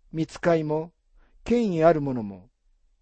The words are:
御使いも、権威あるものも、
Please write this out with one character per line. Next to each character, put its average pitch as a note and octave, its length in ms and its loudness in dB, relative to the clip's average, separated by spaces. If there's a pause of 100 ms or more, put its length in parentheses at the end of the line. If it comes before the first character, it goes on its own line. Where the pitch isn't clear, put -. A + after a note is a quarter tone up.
(160)
御 D#3+ 100 -4
使 - 300 0
い D#3+ 80 0
も、 D#3 300 -6 (500)
権 A3+ 300 0
威 D#3+ 100 2
あ E3 80 8
る D#3 80 0
も C#3 140 -4
の A#2+ 100 -6
も、 G2 260 -12 (520)